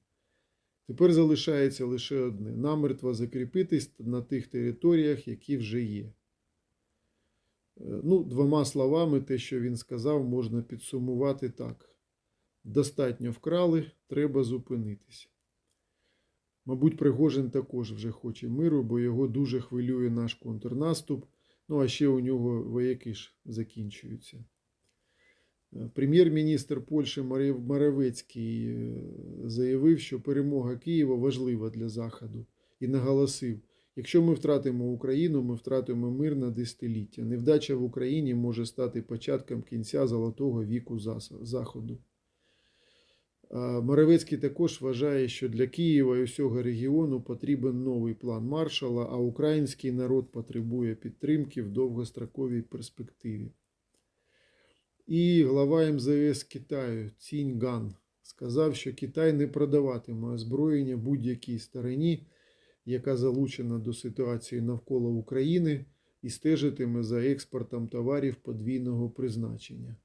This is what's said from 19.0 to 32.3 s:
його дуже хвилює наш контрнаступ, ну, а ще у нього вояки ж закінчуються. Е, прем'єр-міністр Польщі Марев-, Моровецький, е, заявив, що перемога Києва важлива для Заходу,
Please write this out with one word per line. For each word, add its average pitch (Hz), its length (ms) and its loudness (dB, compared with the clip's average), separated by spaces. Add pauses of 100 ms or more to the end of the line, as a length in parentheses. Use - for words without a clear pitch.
його 123 280 0
дуже 127 320 0
хвилює 123 500 -2
наш 117 240 -2
контрнаступ, 127 880 -4 (440)
ну, 151 100 0
а 131 100 4
ще 143 200 2
у 131 120 4
нього 120 420 0
вояки 123 520 -2
ж - 200 -16 (100)
закінчуються. 113 1000 -10 (1300)
Е, 117 220 -12
прем'єр-міністр 151 840 4
Польщі 147 400 -2
Марев-, 131 400 0
Моровецький, 123 1080 0
е, 117 360 -6 (420)
заявив, 131 560 4
що 127 200 -6
перемога 139 560 0
Києва 147 380 2
важлива 123 560 0
для 113 180 -6
Заходу, 113 580 -8 (340)